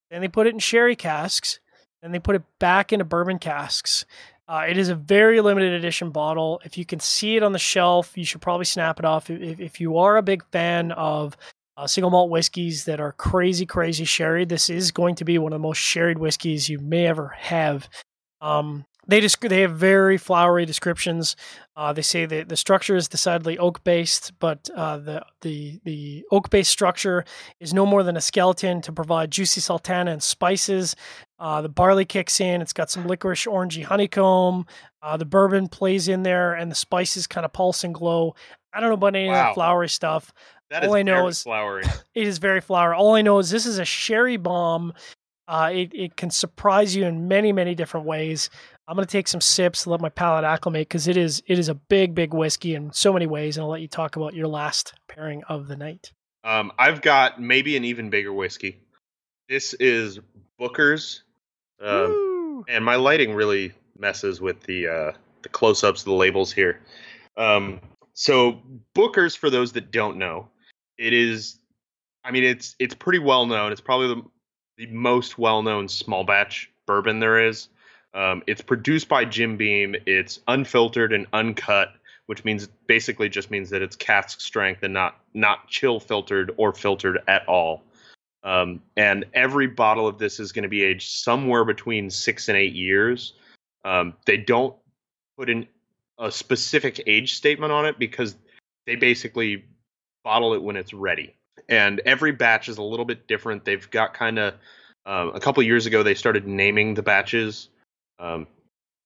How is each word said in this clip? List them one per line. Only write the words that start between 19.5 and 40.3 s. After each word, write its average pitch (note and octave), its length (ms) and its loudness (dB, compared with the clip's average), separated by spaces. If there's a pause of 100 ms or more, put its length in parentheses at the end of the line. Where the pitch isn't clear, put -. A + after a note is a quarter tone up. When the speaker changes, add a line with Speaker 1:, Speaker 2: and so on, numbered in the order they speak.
Speaker 1:
have F3 140 2
very F#3+ 420 6
flowery F3 480 4
descriptions. E3 720 -4 (400)
Uh, D3+ 180 -2
they D3+ 80 -4
say E3 240 0
that D#3+ 240 -6
the E3 80 -4
structure G3 380 2
is F3 120 0
decidedly E3 500 -2
oak-based, F3 800 0
but, D#3 360 -4
uh, D#3 220 -6
the, D3+ 260 -12 (180)
the, D3+ 440 -10
the D3 460 -12
oak-based G3 380 2
structure F3+ 540 0 (360)
is E3 140 -8
no G3 120 4
more G3+ 180 4
than F3 140 0
a D#3 40 -4
skeleton F3+ 600 2
to E3 100 -12
provide D#3+ 400 -2
juicy F3+ 300 0
sultana F3+ 500 -2
and D3+ 100 -6
spices. F#3 720 0 (440)
Uh, D3+ 220 -4
the D3+ 80 -6
barley F#3 340 6
kicks - 380 -2
in. F3+ 200 0
It's D#3+ 120 -8
got D#3+ 160 -4
some F3+ 160 -4
licorice, F3+ 400 -2
orangey F3+ 380 -2
honeycomb. F#3 840 2 (380)
Uh, D3+ 120 -6
the D#3+ 100 -4
bourbon F#3+ 420 4
plays F#3+ 400 -2
in F#3 160 0
there, F3+ 300 0
and E3+ 180 -6
the D3+ 40 -6
spices F3+ 520 -2
kinda E3+ 200 -6
pulse F#3 360 0
and F3 100 -6
glow. E3 420 0 (380)
I G3+ 60 -6
don't A3+ 100 2
know A3 60 4
about G3 200 2
any F#3+ 120 0
of F#3 80 2
that - 140 6
Speaker 2:
Wow. G#2 40 -2
Speaker 1:
flowery F3 360 2
stuff. - 440 -4 (360)